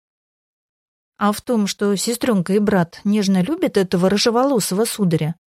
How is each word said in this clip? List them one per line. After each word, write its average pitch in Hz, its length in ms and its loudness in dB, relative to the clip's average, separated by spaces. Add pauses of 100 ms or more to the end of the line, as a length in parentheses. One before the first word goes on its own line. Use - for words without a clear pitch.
(1160)
А 208 140 0
в 208 100 -6
том, 214 260 0
что 202 280 -2
сестрёнка 214 580 -2
и 208 40 2
брат 202 460 0
нежно 196 400 0
любят 311 340 -2
этого 185 320 0
рыжеволосого 226 760 0
сударя, 165 500 -2 (120)